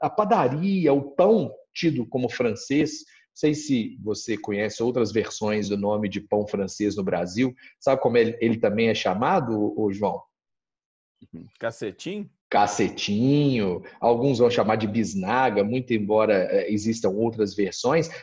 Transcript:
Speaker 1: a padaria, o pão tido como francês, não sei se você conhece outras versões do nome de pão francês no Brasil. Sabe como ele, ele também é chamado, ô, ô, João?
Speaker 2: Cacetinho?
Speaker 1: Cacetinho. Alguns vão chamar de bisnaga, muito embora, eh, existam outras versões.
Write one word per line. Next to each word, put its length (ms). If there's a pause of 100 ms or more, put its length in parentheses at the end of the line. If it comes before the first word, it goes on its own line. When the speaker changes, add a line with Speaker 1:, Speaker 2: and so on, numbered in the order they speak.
Speaker 1:
a 100
padaria, 840
o 200
pão 400 (200)
tido 340
como 220
francês, 600 (400)
não 60
sei 180
se 480
você 340
conhece 460
outras 300
versões 560
do 80
nome 320
de 120
pão 260
francês 500
no 80
Brasil. 500 (260)
Sabe 220
como 160
ele, 220
ele 180
também 300
é 60
chamado, 640
ô, 260
ô, 80
João? 280 (1400)
Speaker 2:
Cacetinho? 720 (220)
Speaker 1:
Cacetinho. 1300 (180)
Alguns 380
vão 120
chamar 260
de 100
bisnaga, 800
muito 300
embora, 400
eh, 360
existam 400
outras 440
versões. 560 (120)